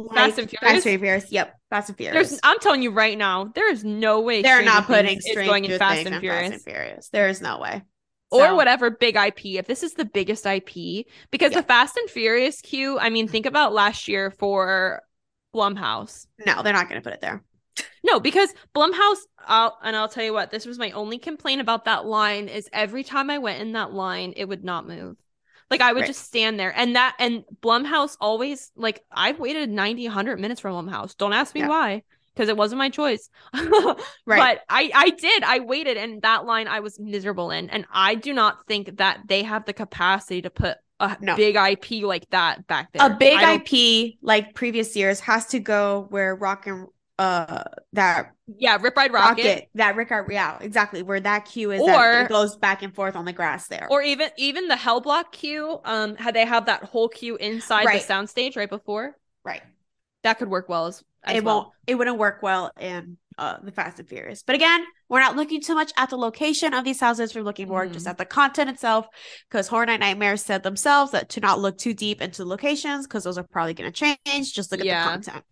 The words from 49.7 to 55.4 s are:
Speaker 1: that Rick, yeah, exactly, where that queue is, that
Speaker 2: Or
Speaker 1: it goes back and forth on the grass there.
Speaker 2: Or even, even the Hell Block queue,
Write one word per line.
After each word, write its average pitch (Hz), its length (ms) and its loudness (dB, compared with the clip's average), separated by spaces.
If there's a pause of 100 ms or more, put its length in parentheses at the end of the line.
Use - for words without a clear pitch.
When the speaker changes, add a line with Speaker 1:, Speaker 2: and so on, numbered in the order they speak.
Speaker 1:
that 208 220 2
Rick, 226 160 -6 (180)
yeah, 190 320 -4
exactly, 208 400 0
where 196 180 -4
that 208 260 0
queue 214 260 -6
is, 196 120 0
that 349 120 8
Speaker 2:
Or 240 300 6
Speaker 1:
it 233 40 -4
goes 208 280 0
back 196 260 0
and 190 100 -12
forth 190 220 -6
on 170 100 -8
the 180 80 -6
grass 175 340 -4
there. - 220 -10
Speaker 2:
Or 285 140 2
even, 294 340 0
even 285 300 -2
the 294 80 2
Hell 233 260 0
Block 294 300 -2
queue, 302 520 -8